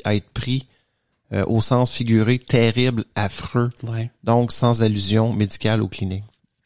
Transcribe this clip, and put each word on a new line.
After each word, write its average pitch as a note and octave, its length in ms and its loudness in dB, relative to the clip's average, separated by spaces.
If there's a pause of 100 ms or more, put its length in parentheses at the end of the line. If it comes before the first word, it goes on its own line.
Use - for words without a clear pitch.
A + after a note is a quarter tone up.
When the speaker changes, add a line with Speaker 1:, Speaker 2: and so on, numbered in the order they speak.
Speaker 1:
être G#2 240 -2
pris, B2+ 360 -6 (680)
euh, G2 140 -2
au A2+ 140 0
sens B2 300 2
figuré, A2+ 480 2
terrible, A#2 680 2 (120)
affreux. A#2+ 540 -2 (120)
Speaker 2:
Ouais. A2+ 280 -6 (120)
Speaker 1:
Donc, A#2 300 2
sans A#2+ 300 2
allusion G#2+ 500 2
médicale G#2+ 500 0
ou G2+ 60 -2
clinique. F#2+ 360 -6 (420)